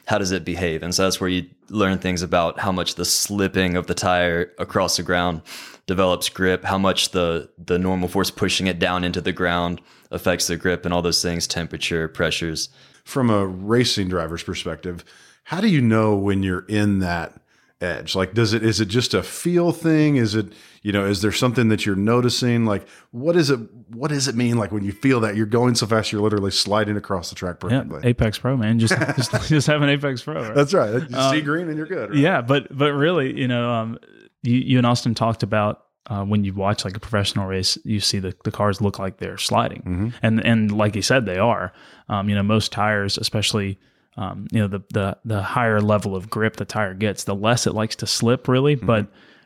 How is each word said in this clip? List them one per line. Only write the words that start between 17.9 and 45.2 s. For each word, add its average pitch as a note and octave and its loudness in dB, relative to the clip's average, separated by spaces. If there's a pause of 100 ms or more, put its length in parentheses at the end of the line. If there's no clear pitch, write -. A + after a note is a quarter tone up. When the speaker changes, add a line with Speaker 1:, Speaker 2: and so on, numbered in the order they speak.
Speaker 2:
Like, F#2+ 0
does A2 2
it, A2 0
is A2 2
it A2 2
just A#2 0
a F#2 2
feel F3 0
thing? D3+ 2
Is A2 2
it, G#2 -2 (260)
you G#2 -4
know, G2+ 2
is G2 0
there G#2 2
something A#2+ 2
that G#2+ 2
you're G2+ 0
noticing? A#2+ 2
Like, G#2 -2 (220)
what D3 0
is D3 4
it, B2 2 (300)
what A#2 -6
does C#3 -2
it B2 -4
mean? A#2+ 2
Like, G2+ -2
when G#2 -4
you G2 -4
feel C3 2
that G#2+ 0
you're A2 2
going A#2+ 2
so A2+ 0
fast, A2 2
you're G#2 0
literally G#2 2
sliding G#2 0
across G2 -6
the - -14
track F2+ -6
Speaker 3:
Yeah, B2+ 0
Speaker 2:
perfectly. D#2+ -4
Speaker 3:
Apex A#2+ 0
Pro, C3 -2
man. A2+ 2
Just, A2+ 4
Speaker 2:
<laughs> C#3 0
Speaker 3:
just, - -2
just D3+ 4
have D3+ 4
an C#3+ 4
Apex C#3+ -2
Pro, D3+ -6
right? A2 -6
Speaker 2:
That's C#3+ 4
right. A#2 2
You C#3+ -2
see B2 -10
Speaker 3:
Um, C3+ 2
Speaker 2:
green D#3+ -2
and D3+ -6
you're D#3 -6
good, C#3 -6
right? C#3 0
Speaker 3:
yeah, D#3 4
but, A#2+ 0
but C#3+ 2
really, C#3+ 0
you C3 -2
know, A#2+ 0
um, A2+ -4 (440)
you, A#2+ 2
you B2+ 2
and A#2+ 4
Austin A#2+ 2
talked A2+ 0
about, G#2+ -2 (240)
uh, G2+ -4
when G#2 2
you G2 -2
watch, G2+ 0
like, G2 -6
a - -8
professional G2+ -2
race, F#2+ -2
you G#2+ -2
see G2+ -2
the, F#2 -6 (100)
the A2 0
cars G#2 0
look G2+ 0
like F#2+ -6
they're - -8
sliding. - 0
Speaker 2:
Mm-hmm. F#2 -2 (140)
Speaker 3:
And, A2 2
and A2 4
like G#2+ 2
you G2 -2
said, C3 2
they F#2 -2
are. G2 0 (380)
Um, G2+ -2
you G2+ 2
know, G2+ 2
most G#2+ 2
tires, G2+ 0
especially, G2+ -2 (400)
um, G2 -8
you A2 2
know, G#2 2
the, G2 -4 (120)
the, G2 -2